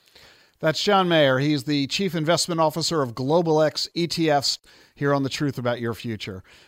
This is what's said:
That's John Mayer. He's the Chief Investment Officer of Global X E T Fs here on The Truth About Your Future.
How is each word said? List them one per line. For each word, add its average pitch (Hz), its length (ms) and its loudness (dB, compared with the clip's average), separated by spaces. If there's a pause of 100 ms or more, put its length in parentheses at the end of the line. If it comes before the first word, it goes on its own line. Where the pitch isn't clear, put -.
(600)
That's 156 240 0
John 190 240 4
Mayer. 143 320 6
He's 147 240 0
the 139 240 -2
Chief 190 260 -4
Investment 165 480 0
Officer 160 400 0
of 117 140 -4
Global 156 480 2
X - 320 -2
E 170 100 -2
T 160 240 0
Fs - 300 0 (340)
here 143 180 -2
on 139 120 0
The 135 60 -4
Truth 139 280 -4
About 120 240 -4
Your 117 140 -4
Future. 107 480 -10 (240)